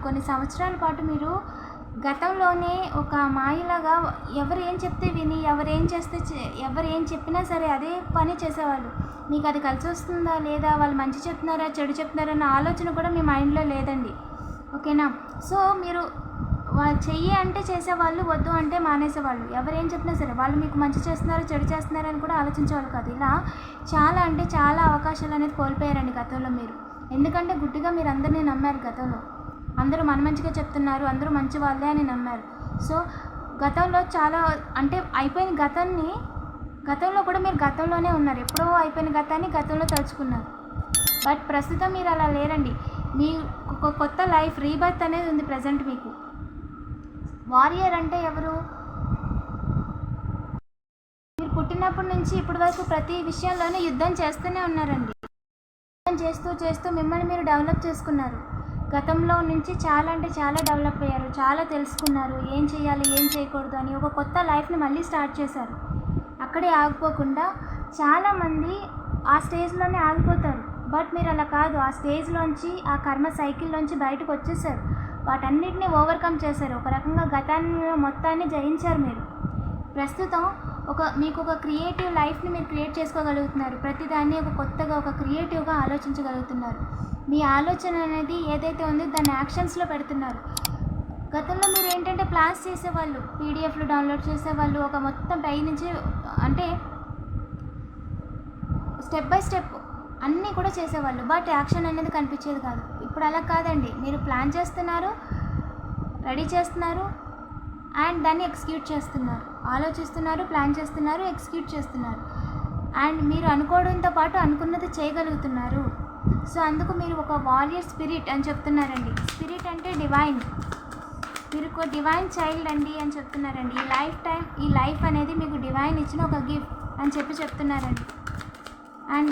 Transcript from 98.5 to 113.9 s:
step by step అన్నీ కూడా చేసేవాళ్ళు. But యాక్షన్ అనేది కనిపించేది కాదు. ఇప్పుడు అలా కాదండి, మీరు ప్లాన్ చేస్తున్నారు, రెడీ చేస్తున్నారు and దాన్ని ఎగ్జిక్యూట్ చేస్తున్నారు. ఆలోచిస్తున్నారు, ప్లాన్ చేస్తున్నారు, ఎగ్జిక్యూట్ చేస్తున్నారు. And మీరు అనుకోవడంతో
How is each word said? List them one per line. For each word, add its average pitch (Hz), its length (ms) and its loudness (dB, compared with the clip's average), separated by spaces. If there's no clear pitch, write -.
step 302 260 0
by 381 140 8
step 381 220 -2
అన్నీ 359 300 2
కూడా 381 220 2
చేసేవాళ్ళు. 285 520 -2
But 339 160 2
యాక్షన్ 330 340 2
అనేది 320 260 -2
కనిపించేది 285 480 -2
కాదు. 240 180 -4
ఇప్పుడు 311 240 -2
అలా 320 120 0
కాదండి, 330 400 0
మీరు 277 240 -2
ప్లాన్ 269 300 0
చేస్తున్నారు, 349 540 -2
రెడీ 262 180 -2
చేస్తున్నారు 349 500 0
and 349 220 0
దాన్ని 330 220 2
ఎగ్జిక్యూట్ 311 440 -6
చేస్తున్నారు. 254 520 -2
ఆలోచిస్తున్నారు, 320 760 -2
ప్లాన్ 285 300 4
చేస్తున్నారు, 302 420 0
ఎగ్జిక్యూట్ - 420 -6
చేస్తున్నారు. 240 460 -4
And 311 140 2
మీరు 330 220 2
అనుకోవడంతో 349 640 4